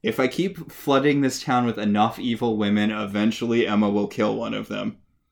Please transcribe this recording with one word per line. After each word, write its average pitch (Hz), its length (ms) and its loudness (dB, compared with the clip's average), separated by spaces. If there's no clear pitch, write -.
If - 180 -2
I 131 80 2
keep 180 420 -4
flooding 143 500 2
this 135 220 0
town 123 240 2
with 110 120 -2
enough 107 400 2
evil 117 380 -2
women, 104 360 2
eventually 110 720 0
Emma 104 240 2
will 104 180 0
kill 110 280 0
one 113 180 -6
of 107 140 -8
them. 104 300 -6